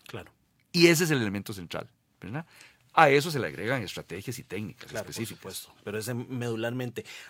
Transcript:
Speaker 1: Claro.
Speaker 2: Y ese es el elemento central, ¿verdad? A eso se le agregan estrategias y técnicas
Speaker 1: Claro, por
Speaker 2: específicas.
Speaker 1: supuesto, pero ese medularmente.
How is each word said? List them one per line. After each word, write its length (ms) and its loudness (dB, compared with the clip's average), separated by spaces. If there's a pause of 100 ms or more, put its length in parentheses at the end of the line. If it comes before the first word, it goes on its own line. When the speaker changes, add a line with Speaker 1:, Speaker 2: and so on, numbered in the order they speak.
Speaker 1:
Claro. 240 -14 (400)
Speaker 2:
Y 160 8
ese 160 8
es 80 2
el 100 4
elemento 320 -2
central, 360 -10 (320)
¿verdad? 240 -10 (500)
A 140 10
eso 220 4
se 80 -2
le 80 -2
agregan 340 -4
estrategias 560 -10
y 60 -12
técnicas 480 -10
Speaker 1:
Claro, 140 -8
por 60 -12
Speaker 2:
específicas. 440 -8
Speaker 1:
supuesto, 280 -16
pero 140 -6
ese 160 -6
medularmente. 920 -6 (260)